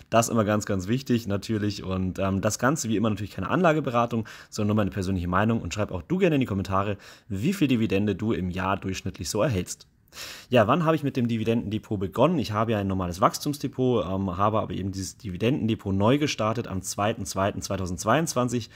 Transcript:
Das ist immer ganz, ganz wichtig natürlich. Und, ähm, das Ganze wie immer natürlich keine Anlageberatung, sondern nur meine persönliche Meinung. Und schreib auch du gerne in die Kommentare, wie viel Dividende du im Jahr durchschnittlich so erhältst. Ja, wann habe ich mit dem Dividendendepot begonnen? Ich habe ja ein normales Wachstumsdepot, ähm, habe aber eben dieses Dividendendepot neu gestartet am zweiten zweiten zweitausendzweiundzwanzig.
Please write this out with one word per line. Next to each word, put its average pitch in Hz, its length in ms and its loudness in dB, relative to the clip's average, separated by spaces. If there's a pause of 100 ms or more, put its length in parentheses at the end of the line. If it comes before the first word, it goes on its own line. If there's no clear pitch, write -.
Das 113 200 4
ist - 40 -4
immer 110 120 4
ganz, 107 220 2
ganz 95 200 -2
wichtig 120 400 0
natürlich. 101 560 -2
Und, 92 380 -2
ähm, 95 200 0
das 107 200 0
Ganze 127 280 0
wie 113 60 0
immer 107 160 2
natürlich 104 220 -6
keine - 180 -6
Anlageberatung, 127 800 0 (220)
sondern 107 180 -2
nur 107 80 4
meine 101 160 2
persönliche 92 340 -2
Meinung. 104 340 2
Und 85 140 -8
schreib 101 160 -2
auch 92 120 -6
du 185 160 -2
gerne 175 180 4
in 135 60 2
die 113 40 0
Kommentare, 98 500 0 (320)
wie 107 240 0
viel 185 140 2
Dividende 107 480 2
du 107 200 -2
im 90 160 -2
Jahr 92 260 0
durchschnittlich 95 520 -6
so 104 140 0
erhältst. 107 460 -2 (600)
Ja, 117 180 6
wann 151 200 4
habe 160 100 4
ich 147 60 -6
mit 135 160 -2
dem 120 100 2
Dividendendepot 107 720 0
begonnen? 123 380 2
Ich 110 120 -2
habe 110 220 0
ja 104 60 2
ein 101 80 0
normales 92 340 -2
Wachstumsdepot, 127 840 0
ähm, 95 320 -2
habe 107 220 2
aber 95 120 -4
eben 92 180 -4
dieses 92 280 -8
Dividendendepot 104 760 -2
neu 104 220 4
gestartet 113 500 -2
am 92 140 -6
zweiten 104 460 -2
zweiten 98 340 -2
zweitausendzweiundzwanzig. 113 1160 0